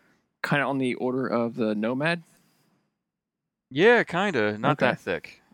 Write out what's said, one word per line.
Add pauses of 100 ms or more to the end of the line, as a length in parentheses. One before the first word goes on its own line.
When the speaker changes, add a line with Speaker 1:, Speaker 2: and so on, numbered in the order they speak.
(440)
Speaker 1:
kinda
on
the
order
of
the
Nomad? (1500)
Speaker 2:
Yeah,
kinda.
Not
Speaker 1:
Okay.
Speaker 2:
that
thick. (120)